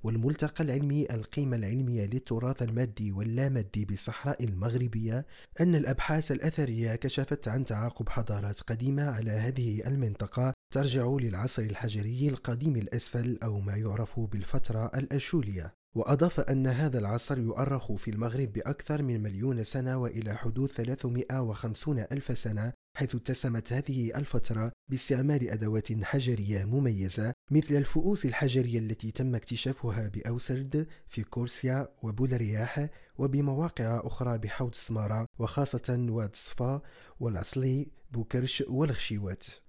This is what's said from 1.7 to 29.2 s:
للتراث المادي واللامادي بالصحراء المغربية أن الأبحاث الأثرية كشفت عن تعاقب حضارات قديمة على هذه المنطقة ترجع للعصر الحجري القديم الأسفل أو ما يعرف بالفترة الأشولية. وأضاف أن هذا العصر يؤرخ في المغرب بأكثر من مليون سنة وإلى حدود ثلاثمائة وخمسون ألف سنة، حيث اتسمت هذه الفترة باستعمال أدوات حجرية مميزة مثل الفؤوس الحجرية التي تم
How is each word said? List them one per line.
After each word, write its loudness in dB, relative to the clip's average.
للتراث -2
المادي 0
واللامادي 0
بالصحراء -4
المغربية 0
أن 6
الأبحاث 2
الأثرية 0
كشفت 0
عن 0
تعاقب -2
حضارات 0
قديمة 0
على 0
هذه 0
المنطقة 0
ترجع 2
للعصر 0
الحجري 0
القديم 0
الأسفل -2
أو 0
ما -2
يعرف -2
بالفترة 2
الأشولية. -2
وأضاف 4
أن 2
هذا 2
العصر 0
يؤرخ 0
في -2
المغرب -2
بأكثر -2
من 0
مليون -2
سنة -2
وإلى -2
حدود 0
ثلاثمائة -2
وخمسون -2
ألف -2
سنة، -2
حيث 0
اتسمت -2
هذه 0
الفترة 2
باستعمال 2
أدوات 0
حجرية 0
مميزة 2
مثل 6
الفؤوس 4
الحجرية 2
التي -2
تم 0